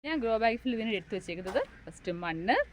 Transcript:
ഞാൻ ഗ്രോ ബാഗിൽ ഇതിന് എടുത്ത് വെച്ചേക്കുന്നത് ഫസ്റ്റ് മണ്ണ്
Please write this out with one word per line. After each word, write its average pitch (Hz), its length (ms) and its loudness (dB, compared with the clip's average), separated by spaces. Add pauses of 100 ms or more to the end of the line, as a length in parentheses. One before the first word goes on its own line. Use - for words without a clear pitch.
ഞാൻ 311 160 0
ഗ്രോ 226 180 2
ബാഗിൽ 233 340 2
ഇതിന് 220 240 0
എടുത്ത് 185 180 -6
വെച്ചേക്കുന്നത് 185 420 -4 (240)
ഫസ്റ്റ് - 300 -8 (100)
മണ്ണ് 170 320 2 (180)